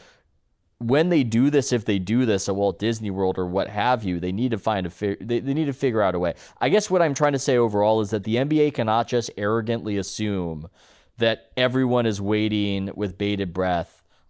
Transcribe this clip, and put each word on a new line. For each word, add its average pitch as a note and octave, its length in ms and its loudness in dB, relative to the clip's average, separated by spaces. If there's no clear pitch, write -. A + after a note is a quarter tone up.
When C#3 280 2
they D#3+ 160 4
do A#2 260 4
this, C#3+ 220 2
if A2+ 120 2
they G#2 140 2
do G#2+ 260 2
this G2+ 240 0
at G2 60 0
Walt G2+ 240 0
Disney A2 320 -2
World F#2+ 260 0
or F#2 100 -4
what F2+ 200 -2
have A2 380 0
you, F2 160 -2
they F2 100 -2
need A#2 220 -2
to G#2+ 60 -2
find G2 280 -2
a F2 40 -8
fi-, G2+ 300 -4
they, A#2 200 -2
they C3+ 120 -4
need D#3 120 -2
to C#3 80 -2
figure A#2+ 280 0
out F#2+ 140 2
a F2 60 -2
way. F2 140 0
I B2+ 80 2
guess G3+ 200 2
what F3+ 140 2
I'm D3 120 2
trying D3 180 2
to C#3 80 0
say C3 160 2
overall A2 440 4
is G2+ 100 -2
that G#2 120 -2
the A2 160 0
N C3+ 80 0
B D3+ 140 2
A D3 100 4
cannot A2+ 380 0
just A#2+ 280 -2
arrogantly G#2+ 600 -2
assume F2+ 720 -4
that A2+ 400 -2
everyone B2 500 2
is G2+ 140 -2
waiting G#2 720 -2
with F#2+ 240 -6
bated G2 340 -2
breath F2+ 520 -4